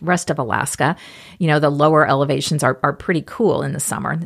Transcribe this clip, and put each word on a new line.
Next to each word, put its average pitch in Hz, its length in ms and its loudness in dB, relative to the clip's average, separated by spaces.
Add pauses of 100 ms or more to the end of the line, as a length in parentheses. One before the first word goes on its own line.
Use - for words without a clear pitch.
rest 170 280 -2
of 151 100 -2
Alaska, 127 560 -2 (440)
you 170 80 0
know, 151 120 4
the 151 100 2
lower 151 380 4
elevations 139 560 0
are, 131 200 0
are 143 100 2
pretty 170 320 -4
cool 185 380 0
in 139 100 -6
the - 60 -6
summer. - 460 -6